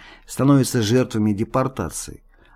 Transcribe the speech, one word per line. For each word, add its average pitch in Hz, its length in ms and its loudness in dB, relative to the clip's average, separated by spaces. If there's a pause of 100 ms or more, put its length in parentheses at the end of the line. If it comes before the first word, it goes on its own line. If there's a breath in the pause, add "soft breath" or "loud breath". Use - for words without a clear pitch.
(280 loud breath)
становятся 131 540 2
жертвами 110 500 0
депортации, 104 920 -6 (320 soft breath)